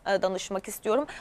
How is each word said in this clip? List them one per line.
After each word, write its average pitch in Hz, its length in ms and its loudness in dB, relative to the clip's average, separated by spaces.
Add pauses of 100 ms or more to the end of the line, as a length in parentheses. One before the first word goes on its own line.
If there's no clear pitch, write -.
e, 196 160 4
danışmak 190 460 -2
istiyorum. 220 380 0 (160)